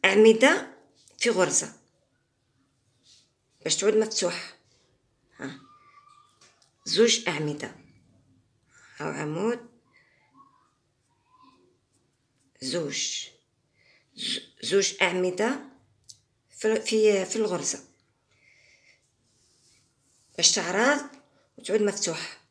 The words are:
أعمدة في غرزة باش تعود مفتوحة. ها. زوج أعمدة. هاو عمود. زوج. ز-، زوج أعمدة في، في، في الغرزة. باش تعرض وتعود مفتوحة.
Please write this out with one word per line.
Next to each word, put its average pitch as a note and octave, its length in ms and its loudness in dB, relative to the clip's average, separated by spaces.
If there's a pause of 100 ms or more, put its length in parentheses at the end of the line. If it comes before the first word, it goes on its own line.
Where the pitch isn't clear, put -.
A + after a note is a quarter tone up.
أعمدة A3 680 6 (440)
في A#3+ 120 0
غرزة F3 480 0 (1900)
باش D#3 120 -2
تعود G#3+ 200 2
مفتوحة. G#3+ 600 -2 (800)
ها. - 240 -12 (1200)
زوج A3 440 2
أعمدة. D3+ 460 -6 (1200)
هاو D3+ 120 -8
عمود. D#3+ 600 -6 (3000)
زوج. C#3+ 680 -6 (880)
ز-، - 240 -6 (220)
زوج F#3+ 400 0
أعمدة F#3 580 -2 (920)
في، A3 300 -2
في، G#3+ 440 2
في F#3+ 120 -8
الغرزة. G3 520 -4 (2500)
باش - 180 2
تعرض A3 560 -2 (480)
وتعود G#3 240 -2
مفتوحة. - 580 -4 (100)